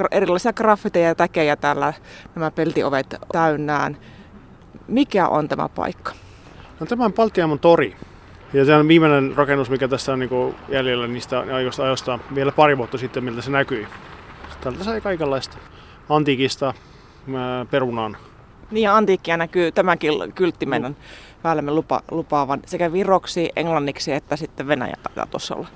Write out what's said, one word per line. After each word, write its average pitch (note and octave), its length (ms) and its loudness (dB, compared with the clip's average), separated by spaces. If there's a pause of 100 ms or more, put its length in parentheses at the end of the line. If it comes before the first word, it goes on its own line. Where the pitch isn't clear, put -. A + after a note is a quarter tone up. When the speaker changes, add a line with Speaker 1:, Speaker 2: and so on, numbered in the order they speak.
Speaker 1:
gra-, F#3 100 2
erilaisia F#3 420 2
graffiteja G#3 540 2
ja E3 80 2
täkejä D#3+ 400 2
täällä, C#3+ 380 0 (420)
nämä D#3+ 160 -2
peltiovet C#3 640 -2 (160)
täynnään. D3 680 0 (880)
Mikä G#3 400 0
on D3+ 200 0
tämä D3+ 220 -4
paikka? - 420 -8 (680)
Speaker 2:
No, D#3+ 60 -8
tämä A#3+ 200 -2
on G3 80 0
Baltiamon F3 460 0
tori. E3 360 6 (580)
Ja C#3 120 6
se D3+ 100 8
on D3+ 120 6
viimeinen D3 480 6
rakennus, C#3 340 2
mikä C3 180 0
tässä C3+ 260 -2
on C3 60 -2
niinku B2+ 360 -2 (140)
jäljellä B2+ 380 -2
niistä B2 320 -4
ajoista, B2+ 440 -4
ajoista B2+ 360 -2 (160)
vielä C#3 160 0
pari D3 260 4
vuotta A#2+ 200 -4
sitten, B2+ 260 -6
miltä A#2+ 180 -6
se B2+ 100 -8
näkyi. C3+ 360 -2 (720)
Täältä C3 220 -8
sai A3 180 -4
kaikenlaista. D#3 560 -4 (520)
Antiikista, C#3 640 2 (640)
ää, B2+ 280 -6
perunaan. A#2 520 -2 (540)
Speaker 1:
Niin, A3 120 0
ja G3+ 140 6
antiikkia F#3 400 2
näkyy E3 340 0
tämäkin E3+ 480 2
l-, F2+ 160 -8
kyltti E3+ 300 -2
meidän C3 340 -4
Speaker 2:
Joo. - 420 -20
Speaker 1:
päällämme D3+ 300 -2
lupa-, D3+ 300 -2 (100)
lupaavan C#3+ 540 -2
sekä E3+ 280 -4
viroksi, F#3 640 0
englanniksi D3 580 -2
että D3 220 -6
sitten D3 320 -10
Venäjä B2+ 260 -2 (100)
taitaa - 220 -8
tuossa - 300 -8
olla. - 200 -10